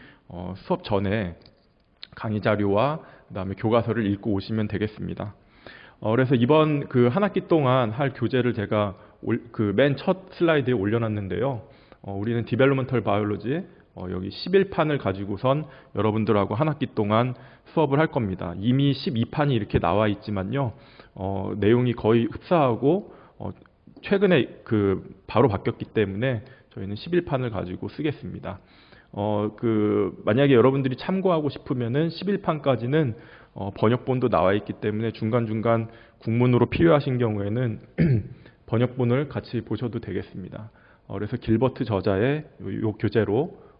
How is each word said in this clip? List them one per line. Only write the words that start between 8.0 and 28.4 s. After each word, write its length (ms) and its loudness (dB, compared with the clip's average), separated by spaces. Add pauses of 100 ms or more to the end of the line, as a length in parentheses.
교재를 400 0
제가 420 -2 (260)
올-, 300 -2
그 220 0
맨 240 4
첫 360 -4
슬라이드에 400 2
올려놨는데요. 880 -2 (420)
어, 100 -10
우리는 320 -2
디벨롭먼털 560 2
바이올로지, 640 -2 (320)
어, 140 -12
여기 220 -6
십일 380 0
판을 280 0
가지고선 680 -2 (300)
여러분들하고 600 2
한 120 0
학기 280 -2
동안 400 2 (380)
수업을 260 2
할 80 4
겁니다. 500 -4
이미 360 2
십이 320 -2
판이 280 0
이렇게 260 0
나와 280 2
있지만요. 680 -4 (400)
어, 440 -6
내용이 360 4
거의 320 2
흡사하고, 880 0 (240)
어, 140 -8 (500)
최근에 640 2
그 500 0 (140)
바로 200 4
바뀌었기 460 -4
때문에 500 -2 (300)
저희는 220 -8
십일 300 -2
판을 260 -4
가지고 380 -6
쓰겠습니다. 720 -8 (540)